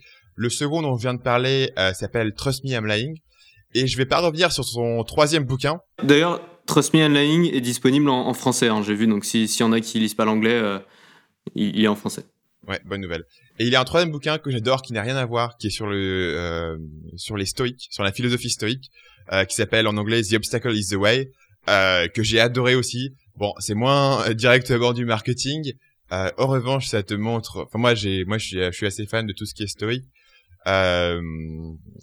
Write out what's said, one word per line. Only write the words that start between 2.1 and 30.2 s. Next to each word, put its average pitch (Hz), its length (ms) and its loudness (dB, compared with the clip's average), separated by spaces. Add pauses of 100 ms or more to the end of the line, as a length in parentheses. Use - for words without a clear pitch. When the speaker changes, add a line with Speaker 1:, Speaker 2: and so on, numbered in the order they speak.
Speaker 1:
Trust - 300 -4
Me, 135 80 -6
I'm 110 160 -2
Lying ». 120 300 -2 (580)
Et 127 100 2
je 123 120 -2
vais 131 80 2
pas 135 140 2
revenir 170 320 2
sur 127 140 -4
son 117 380 -2
troisième 151 400 2
bouquin. 135 360 -2 (240)
Speaker 2:
D'ailleurs, 160 380 4 (260)
Trust - 260 4
Me 160 120 6
and 151 40 4
Lying 151 440 4
est 131 80 2
disponible 131 480 2
en, 127 180 2
en 123 60 0
français, 123 340 2
hein, 107 160 2
j'ai 104 100 0
vu. 107 140 2
Donc, 104 180 2
si, 110 220 0
s'il - 140 -2
y - 20 6
en 113 80 4
a 113 100 2
qui 113 180 -4
lisent 107 140 0
pas 110 120 0
l'anglais, 110 280 2
euh, 104 260 0 (760)
il, 104 200 -2
il 110 80 2
est 107 40 4
en 104 80 2
français. - 280 -10 (440)
Speaker 1:
Ouais, 95 180 -6
bonne 98 160 -8
nouvelle. 82 220 -8 (340)
Et 113 80 -2
il 120 60 0
y 131 40 4
a 131 60 6
un 127 40 -2
troisième 165 260 0
bouquin 151 260 -4
que 147 140 -8
j'adore, 131 320 0
qui 120 100 -12
n'a 107 80 -2
rien 123 140 -4
à 131 100 -2
voir, 117 320 -4
qui 107 100 -6
est 98 40 -2
sur 110 160 -6
le, 95 480 -2
euh, 82 420 -4 (380)
sur 107 200 -10
les 98 120 -4
stoïques, 127 420 -6
sur - 140 -6
la 98 80 0
philosophie 123 400 -2
stoïque, 135 380 -6 (420)
euh, 95 140 2
qui - 100 -6
s'appelle 110 320 2
en 104 100 0
anglais 113 240 0
The 104 120 -2
Obstacle 113 420 -2
is 104 140 -2
the 101 60 0
Way, 123 360 2 (380)
euh, 92 380 4
que 110 140 -4
j'ai 110 180 2
adoré 123 360 4
aussi. 127 360 -4 (240)
Bon, 101 240 -2
c'est - 140 -4
moins, 135 540 2
euh, 117 60 0
directement 123 600 4
du 120 120 -4
marketing. 127 680 -4 (380)
Euh, 92 260 -2
en 131 100 2
revanche, 131 400 0
ça 107 140 0
te 104 140 -6
montre, 110 500 -4
enfin, - 140 -6
moi, 120 160 4
j'ai, 95 300 -2
moi, 107 120 -2
je 110 80 -6
suis, 92 120 -6
je 90 140 0
suis 104 140 -4
assez 104 220 -4
fan 113 180 -2
de 98 80 -6
tout 107 120 -10
ce - 100 -12
qui - 80 -8
est 101 40 -4
stoïque. 123 380 -4 (640)